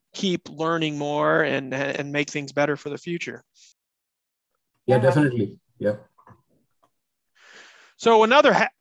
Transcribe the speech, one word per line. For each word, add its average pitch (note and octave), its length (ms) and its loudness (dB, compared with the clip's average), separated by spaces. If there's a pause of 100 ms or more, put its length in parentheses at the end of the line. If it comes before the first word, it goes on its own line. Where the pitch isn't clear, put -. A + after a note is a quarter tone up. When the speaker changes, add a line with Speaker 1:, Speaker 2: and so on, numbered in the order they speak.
(140)
Speaker 1:
keep F3+ 360 -4
learning D#3+ 480 -4
more D3+ 460 0
and, C3+ 300 -4
and C#3+ 380 -6
make D3 180 -4
things C#3+ 220 -10
better D3 240 -2
for D3 140 -14
the C#3+ 80 -10
future. D3 440 -10 (1400)
Speaker 2:
Yeah, B2+ 120 4
Speaker 3:
Yeah. A#2 40 2
Speaker 2:
definitely. C3 580 0 (200)
Yeah. G#2 160 -2 (2000)
Speaker 1:
So A3+ 280 4
another C4+ 280 6
ha-, F#3+ 160 2 (140)